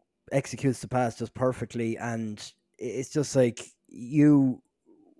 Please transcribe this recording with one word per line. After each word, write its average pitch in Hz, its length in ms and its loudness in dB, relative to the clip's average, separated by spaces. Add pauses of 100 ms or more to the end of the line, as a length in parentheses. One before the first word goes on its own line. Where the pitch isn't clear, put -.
(300)
executes 135 500 -2
the - 80 -10
pass 127 300 -2
just 117 160 -10
perfectly, 120 640 -4
and 113 540 -8 (280)
i-, - 40 -8
it's 123 260 -6
just 147 240 -2
like, 123 260 2 (280)
you, 139 760 4 (580)